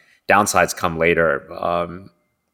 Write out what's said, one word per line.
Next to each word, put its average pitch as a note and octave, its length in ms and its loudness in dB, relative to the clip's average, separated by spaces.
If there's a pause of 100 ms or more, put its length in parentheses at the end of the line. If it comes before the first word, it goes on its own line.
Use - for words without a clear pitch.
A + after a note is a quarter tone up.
(280)
downsides G2 480 2
come E2 220 -4
later. E2 540 0
Um, F2 580 -6 (440)